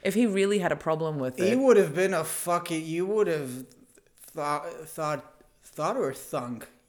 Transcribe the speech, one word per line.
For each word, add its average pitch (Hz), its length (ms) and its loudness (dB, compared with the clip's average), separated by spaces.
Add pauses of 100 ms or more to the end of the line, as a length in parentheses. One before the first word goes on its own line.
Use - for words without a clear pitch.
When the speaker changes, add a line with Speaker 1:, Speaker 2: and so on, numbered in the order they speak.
Speaker 1:
If 190 120 0
he 233 100 4
really 196 340 2
had 175 140 0
a - 40 0
problem 156 420 -2
with 127 180 -4
Speaker 2:
He 185 140 4
Speaker 1:
it. 254 80 2
Speaker 2:
would 262 180 8
have 160 180 4
been 190 180 2
a 160 120 0
fucking, 175 600 -2
you 165 200 -2
would 208 220 2
have 147 240 -2 (680)
thought, 147 480 -4 (200)
thought, 151 340 -4 (400)
thought 165 320 -4
or 165 180 0
thunk. 123 540 -8 (220)